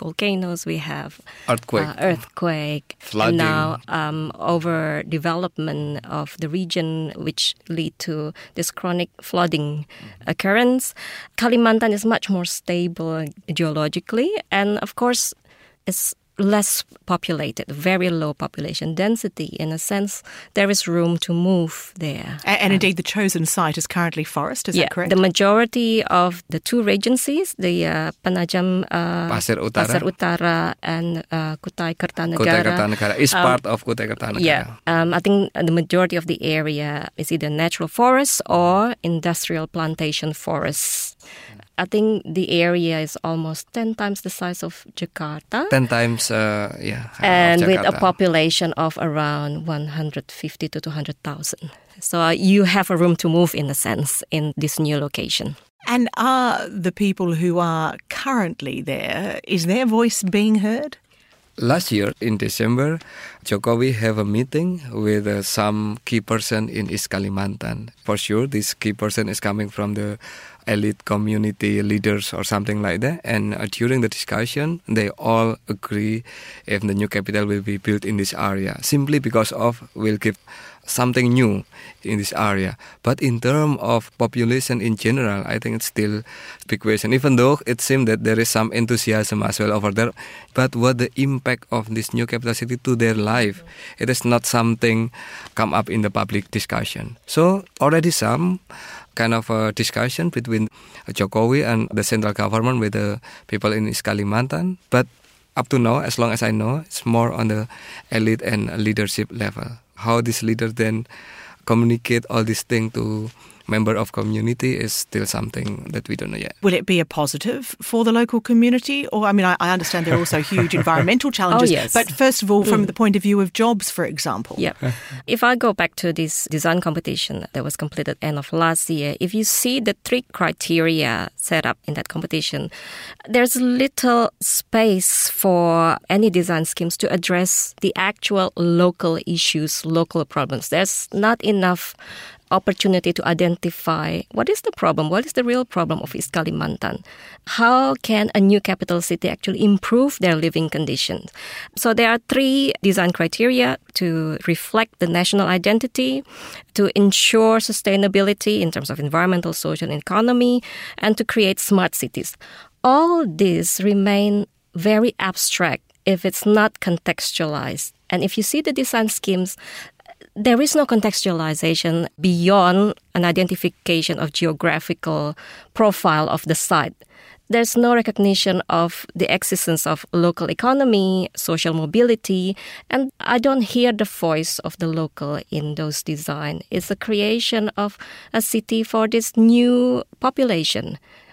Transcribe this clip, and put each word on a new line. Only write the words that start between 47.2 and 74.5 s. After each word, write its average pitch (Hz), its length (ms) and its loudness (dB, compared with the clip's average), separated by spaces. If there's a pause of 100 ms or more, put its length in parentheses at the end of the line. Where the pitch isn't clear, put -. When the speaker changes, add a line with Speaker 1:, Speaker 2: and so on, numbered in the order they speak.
Speaker 1:
And 175 420 6
with 185 160 4
a - 100 2
Speaker 2:
Jakarta. - 80 -2
Speaker 1:
population 165 800 2
of 160 240 -2
around 147 640 -2
one 151 200 -4 (100)
hundred 151 340 -6
fifty - 380 -8
to 147 100 -10
two 151 120 -8
hundred 147 320 -6
thousand. 151 480 -8 (280)
So, 175 220 -2
uh, 165 80 4
you 196 360 6
have 185 280 2
a 175 40 2
room 170 200 4
to 170 120 0
move, 170 280 4
in 143 120 -2
a 139 40 -4
sense, - 560 -2
in 151 260 -2
this 151 220 -2
new 147 220 0
location. - 560 -4 (320)
Speaker 3:
And 240 280 2
are 247 540 0
the 180 220 -4
people 190 500 0
who 175 180 2
are 160 380 0 (120)
currently 170 760 -4
there, 143 640 -4
is 170 180 0
their 226 220 2
voice 226 360 2
being 208 380 4
heard? 240 360 -2 (600)
Speaker 2:
Last 143 340 0
year, 101 280 0
in 110 180 0
December, 120 600 0 (480)
Jokowi 117 480 0
have 110 240 0
a 104 80 2
meeting 151 560 0 (100)
with, 104 360 0
uh, 101 160 0
some 107 640 0
key 117 160 0
person 110 480 -2
in 110 200 -4
East 98 200 -6
Kalimantan. 98 800 -4 (140)
For 104 140 -2
sure, 110 300 0
this 107 260 -4
key 107 200 -4
person 107 360 -2
is 107 100 -4
coming 104 300 -2
from 104 240 -4
the 104 240 -6 (480)
elite 104 400 0
community 104 760 0
leaders 101 500 0
or 101 100 -4
something 104 380 -2
like 98 200 -2
that. 151 220 -2
And, 104 300 -2
uh, 107 160 -6
during 123 320 0
the 113 80 2
discussion, 143 800 -4